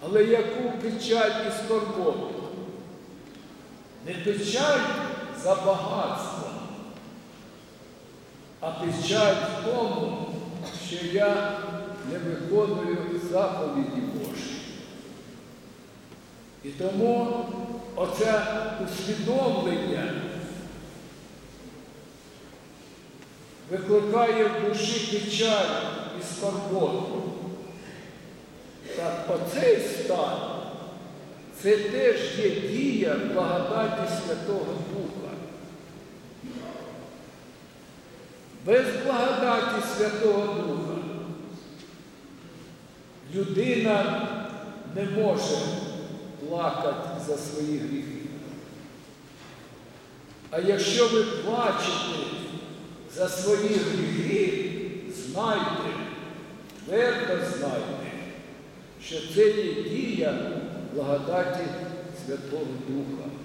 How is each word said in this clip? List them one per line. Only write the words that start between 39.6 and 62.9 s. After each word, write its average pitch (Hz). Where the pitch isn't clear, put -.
Святого 208
Духа 165
людина 208
не 202
може 196
плакати 143
за 147
свої 151
гріхи. -
А 160
якщо 202
ви 226
плачете 190
за 180
свої 202
гріхи, 180
знайте, 175
твердо 233
знайте, -
що 160
це 208
є 196
дія -
благодаті 170
Святого 139
Духа. 139